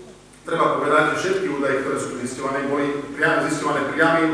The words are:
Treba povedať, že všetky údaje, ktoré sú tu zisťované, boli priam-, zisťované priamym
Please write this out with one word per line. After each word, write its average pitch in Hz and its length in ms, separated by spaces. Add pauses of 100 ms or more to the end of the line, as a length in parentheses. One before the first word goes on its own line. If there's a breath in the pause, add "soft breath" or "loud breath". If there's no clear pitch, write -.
(440)
Treba 160 340
povedať, 147 260 (120)
že - 80
všetky - 240
údaje, 139 340
ktoré - 160
sú - 160
tu 123 60
zisťované, 135 480
boli 143 180 (300)
priam-, 156 320
zisťované 147 340 (140)
priamym 160 380